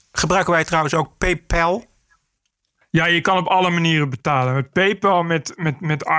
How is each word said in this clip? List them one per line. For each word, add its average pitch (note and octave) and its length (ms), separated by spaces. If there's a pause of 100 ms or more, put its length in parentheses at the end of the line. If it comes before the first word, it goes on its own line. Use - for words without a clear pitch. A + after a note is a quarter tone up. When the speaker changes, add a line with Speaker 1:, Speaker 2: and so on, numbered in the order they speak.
(120)
Speaker 1:
Gebruiken F3 400
wij D#3+ 120
trouwens D#3 300
ook D#3 240
PayPal? F3+ 680 (1040)
Speaker 2:
Ja, D#3+ 140
je E3+ 140
kan F#3+ 180
op F3+ 80
alle F#3 240
manieren E3 400
betalen. C3 440
Met C3+ 180
PayPal, G3 500
met, E3 340
met, D#3 240
met D#3 280 (100)